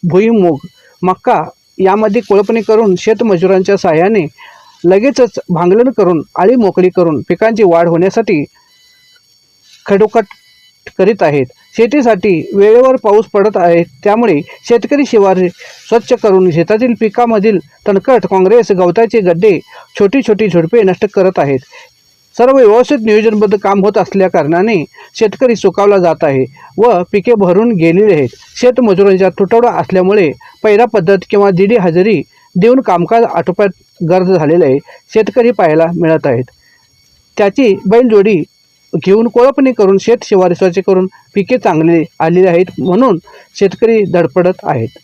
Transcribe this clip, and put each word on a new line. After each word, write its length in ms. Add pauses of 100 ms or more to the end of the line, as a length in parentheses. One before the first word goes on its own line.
भुईमूग, 480 (440)
मक्का 420 (360)
यामध्ये 420
कोळपणी 400
करून 360
शेतमजुरांच्या 800
सहाय्याने 480 (600)
लगेचच 540 (100)
भांगलन 480
करून 240 (140)
आळी 200
मोकळी 340
करून 400
पिकांची 340
वाढ 240
होण्यासाठी 580 (1400)
खडोकट 380 (760)
करीत 240
आहेत. 240 (320)
शेतीसाठी 760
वेळेवर 400
पाऊस 300
पडत 300
आहे, 280
त्यामुळे 580 (260)
शेतकरी 400
शिवार 300 (500)
स्वच्छ 260
करून 380
शेतातील 480
पिकामधील 600 (280)
तणकट, 380
काँग्रेस, 460
गवताचे 480
गड्डे, 400 (400)
छोटी 220
छोटी 260
झुडपे 360
नष्ट 300
करत 240
आहेत. 220 (800)
सर्व 200
व्यवस्थित 440
नियोजनबद्ध 560
काम 260
होत 140
असल्या 300
कारणाने 580 (300)
शेतकरी 400
सुकावला 420
जात 240
आहे 240 (320)
व 340
पिके 220
भरून 380
गेलेली 420
आहेत. 160 (300)
शेतमजुरांचा 680
तुटवडा 420
असल्यामुळे 600 (320)
पैरा 220
पद्धत 320 (120)
किंवा 200
दिडी 260
हजेरी 460 (340)
देऊन 240
कामकाज 440
आटोक्यात 460 (400)
गर्द 180
झालेले 380
आहे, 120 (360)
शेतकरी 380
पाहायला 340 (100)
मिळत 300
आहेत. 180 (920)
त्याची 380 (140)
बैलजोडी 540 (600)
घेऊन 220
कोळपणी 440
करून 260
शेत 260
शिवार 300
स्वच्छ 340
करून 200 (280)
पिके 220
चांगले 460 (160)
आलेले 280
आहेत, 180 (140)
म्हणून 380 (420)
शेतकरी 440
धडपडत 500 (100)
आहेत. 240 (160)